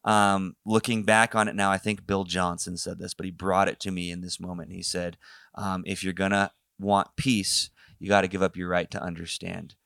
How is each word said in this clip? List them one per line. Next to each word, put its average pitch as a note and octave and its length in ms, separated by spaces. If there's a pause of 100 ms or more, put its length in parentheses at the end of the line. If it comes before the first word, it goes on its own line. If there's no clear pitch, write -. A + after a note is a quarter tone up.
um, G2 520 (100)
looking A2 380
back A2 320
on G#2+ 120
it - 80
now, G2 160
I F#2+ 60
think G2+ 280
Bill G2 200
Johnson F2 520
said F2 220
this, F2+ 140
but F#2 120
he F#2 60
brought F#2 380
it - 120
to G2 100
me F2 200
in F2 100
this F2+ 180
moment. F2 320
He F2+ 120
said, F2 340 (380)
um, F#2+ 300
"If F#2+ 180
you're F#2 100
gonna G2 380 (280)
want G2 360
peace, - 540 (300)
you - 100
gotta G2 180
give F#2 160
up F2+ 140
your F2+ 100
right F2 240
to - 100
understand." F2 720 (100)